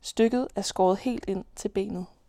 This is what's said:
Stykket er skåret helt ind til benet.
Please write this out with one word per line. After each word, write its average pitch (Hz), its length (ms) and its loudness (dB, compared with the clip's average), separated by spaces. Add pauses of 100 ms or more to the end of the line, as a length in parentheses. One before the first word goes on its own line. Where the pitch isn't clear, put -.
Stykket 233 500 2
er 202 60 -4
skåret 185 360 2
helt 240 300 -6
ind 190 180 -4 (100)
til - 140 -4
benet. 190 360 -4 (240)